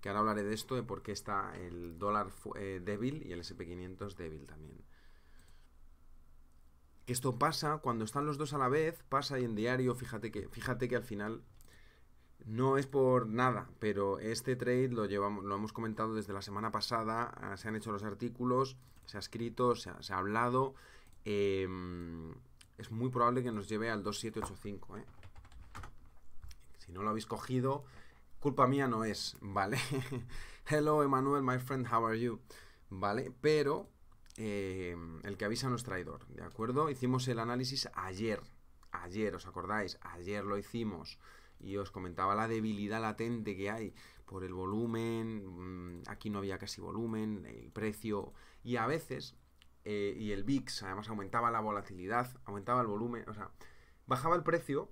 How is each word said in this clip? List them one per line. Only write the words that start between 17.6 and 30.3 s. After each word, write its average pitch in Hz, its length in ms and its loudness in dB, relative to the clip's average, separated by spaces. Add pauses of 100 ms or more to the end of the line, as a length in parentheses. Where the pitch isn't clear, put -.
han 110 80 0
hecho 110 140 -4
los 101 140 -2
artículos, 123 720 2 (300)
se - 100 -10
ha 98 40 -4
escrito, 117 540 2
se 101 160 -6
ha, - 120 -12
se 98 100 -6
ha 92 60 2
hablado, 123 560 4 (500)
em, 90 1080 0 (460)
es 110 120 -10
muy 117 200 2
probable 123 320 4
que 123 80 0
nos 107 180 -2
lleve 110 220 0
al 107 120 0
dos 104 180 -2
siete 110 200 -4
ocho 101 160 -4
cinco, 98 400 -8
¿eh? 110 80 -8 (1700)
Si - 140 -14
no 92 100 -4
lo 107 80 2
habéis 107 160 0
cogido, 127 580 0 (540)
culpa 135 300 6
mía 139 180 6
no 113 180 2
es, - 360 -2
¿vale? 101 380 2
<laughs> - 920 -4